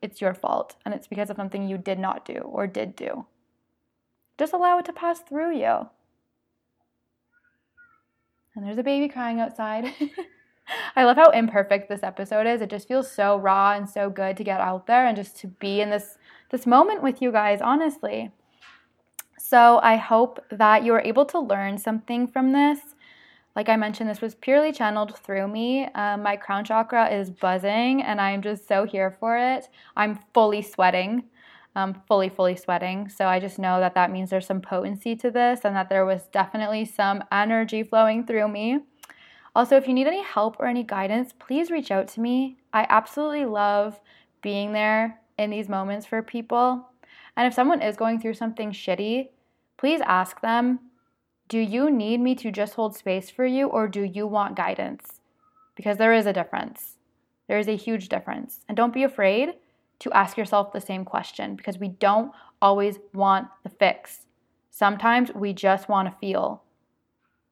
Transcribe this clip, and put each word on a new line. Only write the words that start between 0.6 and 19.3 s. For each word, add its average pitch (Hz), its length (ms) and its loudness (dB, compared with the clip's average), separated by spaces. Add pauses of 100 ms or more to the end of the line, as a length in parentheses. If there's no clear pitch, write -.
and 208 80 -6
it's - 140 -10
because 202 220 -6
of 208 80 -10
something 196 300 -6
you 190 100 -4
did 185 200 -6
not 190 280 -4
do - 140 -12
or - 280 -6
did 185 280 -8
do. - 300 -10 (1120)
Just 302 160 -2
allow 359 260 4
it 349 60 -4
to 339 80 -10
pass 339 280 -4
through 320 340 -4
you. - 340 -2 (2750)
And 202 120 -12
there's 208 120 -8
a 247 60 -2
baby 277 240 0
crying 240 320 -6
outside. 226 540 -6 (500)
<laughs> - 520 -12
I 262 100 6
love 240 120 6
how 320 140 12
imperfect 202 580 0
this 202 140 -8
episode 202 420 -2
is. 233 160 0
It 208 80 -6
just 202 180 -10
feels 262 240 -4
so 202 260 2
raw 196 360 4
and 202 160 -6
so 202 200 -4
good 190 280 -4
to 214 60 -10
get 190 180 -2
out 185 260 -4
there 247 200 6
and 220 100 0
just 202 200 -12
to - 100 -16
be 196 340 -4
in 208 80 -2
this 208 280 -6 (360)
this 247 140 -6
moment 330 340 6
with 262 180 -2
you 254 120 -2
guys, 208 300 2
honestly. 233 680 -2 (1120)